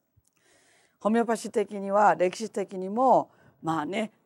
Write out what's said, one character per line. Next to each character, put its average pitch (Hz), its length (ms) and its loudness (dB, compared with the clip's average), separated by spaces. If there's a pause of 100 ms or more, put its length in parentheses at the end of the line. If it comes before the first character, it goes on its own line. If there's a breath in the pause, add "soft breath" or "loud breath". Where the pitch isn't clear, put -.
(1000 soft breath)
ホ 208 100 0
メ 233 100 2
オ 220 60 0
パ 226 100 -2
シ 214 120 -10
ー - 20 -10
的 208 300 -4
に 196 100 -8
は 202 240 4
歴 180 240 0
史 214 120 -8
的 196 280 -8
に 185 100 -8
も、 214 420 2 (300 soft breath)
ま 160 200 -4
あ 147 40 -6
ね、 202 280 -6 (140)